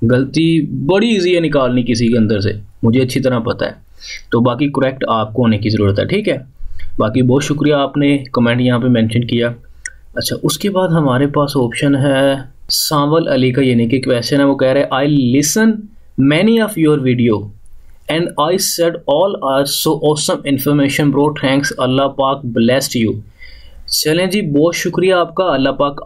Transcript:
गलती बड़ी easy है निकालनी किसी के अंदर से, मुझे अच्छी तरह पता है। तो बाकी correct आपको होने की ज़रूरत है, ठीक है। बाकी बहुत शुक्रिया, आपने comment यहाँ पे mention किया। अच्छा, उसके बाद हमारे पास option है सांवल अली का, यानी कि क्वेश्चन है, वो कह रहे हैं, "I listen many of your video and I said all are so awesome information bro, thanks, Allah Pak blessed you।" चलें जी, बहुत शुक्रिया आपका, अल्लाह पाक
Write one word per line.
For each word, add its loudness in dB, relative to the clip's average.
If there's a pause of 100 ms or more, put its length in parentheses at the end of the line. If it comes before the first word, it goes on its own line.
गलती 2
बड़ी 0
easy 2
है 2
निकालनी 0
किसी 0
के 2
अंदर 2
से, -2 (240)
मुझे 2
अच्छी 0
तरह 0
पता -4
है। -8 (560)
तो 2
बाकी 0
correct -2
आपको -2
होने 2
की -2
ज़रूरत 2
है, -2
ठीक -2
है। -4 (520)
बाकी 0
बहुत 4
शुक्रिया, 0
आपने 0 (100)
comment 2
यहाँ 2
पे 0
mention 2
किया। 0 (680)
अच्छा, -6
उसके -4
बाद 0
हमारे 2
पास -2
option 0
है 0 (200)
सांवल 0
अली 2
का, 0
यानी 2
कि 0
क्वेश्चन 0
है, 4
वो 2
कह 2
रहे 2
हैं, -4
"I 2
listen 2 (580)
many 2
of -2
your 2
video 2 (680)
and -2
I -2
said -2 (180)
all 2 (140)
are 0
so -2
awesome 0
information 0
bro, 2
thanks, -2
Allah -2 (120)
Pak -2
blessed 0
you।" -2 (720)
चलें 0
जी, 0
बहुत 2
शुक्रिया 0
आपका, -2
अल्लाह 0
पाक -2